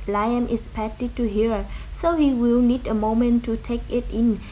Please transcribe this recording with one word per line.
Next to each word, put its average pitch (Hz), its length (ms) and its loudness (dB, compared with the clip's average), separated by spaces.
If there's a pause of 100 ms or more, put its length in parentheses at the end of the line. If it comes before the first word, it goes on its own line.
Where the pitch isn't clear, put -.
Liam 226 440 0
expected 220 640 -6
to 233 140 0
hear, 208 360 0 (360)
so 339 160 2
he 277 160 4
will 240 260 4
need 247 260 2
a 220 80 -2
moment 233 520 2
to 226 100 -2
take 233 340 -6
it 240 220 0
in 220 300 2 (100)